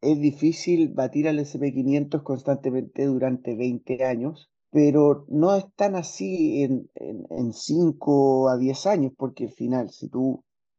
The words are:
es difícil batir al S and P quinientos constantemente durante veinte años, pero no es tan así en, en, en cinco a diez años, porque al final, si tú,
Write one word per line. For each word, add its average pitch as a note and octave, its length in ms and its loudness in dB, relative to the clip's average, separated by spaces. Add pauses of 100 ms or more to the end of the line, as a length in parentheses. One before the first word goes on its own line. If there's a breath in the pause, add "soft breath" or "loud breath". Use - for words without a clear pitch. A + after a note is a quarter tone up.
es D3 200 2
difícil D#3 720 2
batir C3+ 360 -2
al D3+ 100 0
S D3 180 -6
and C#3+ 60 -4
P C#3 100 -2
quinientos C#3+ 500 0
constantemente C3+ 800 -4
durante B2+ 500 -2
veinte B2 500 -4
años, B2+ 460 -6 (200)
pero D3 580 4
no E3+ 260 2
es G3 100 0 (100)
tan G3+ 200 0
así E3+ 680 -2
en, C3 320 -2
en, F2+ 360 -12
en A2+ 220 -4
cinco C#3+ 960 2
a B2+ 80 0
diez C3 300 -2
años, C3+ 300 0
porque B2 280 -6
al A2 80 -8
final, A#2+ 380 -4
si - 180 -14
tú, C3 340 -4 (360)